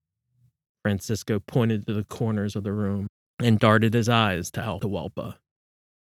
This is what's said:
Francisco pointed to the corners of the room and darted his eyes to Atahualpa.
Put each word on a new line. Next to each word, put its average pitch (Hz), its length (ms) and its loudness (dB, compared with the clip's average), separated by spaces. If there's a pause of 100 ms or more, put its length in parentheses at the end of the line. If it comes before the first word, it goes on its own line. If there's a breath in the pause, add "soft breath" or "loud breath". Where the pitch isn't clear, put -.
(840)
Francisco 104 580 -4
pointed 110 460 0
to 110 80 -4
the 104 100 -4
corners 104 500 -4
of 98 100 -6
the 101 80 -4
room 101 360 -2 (340)
and 113 160 6
darted 110 340 6
his 117 160 2
eyes 104 440 0
to - 80 -8
Atahualpa. 95 800 -6 (760)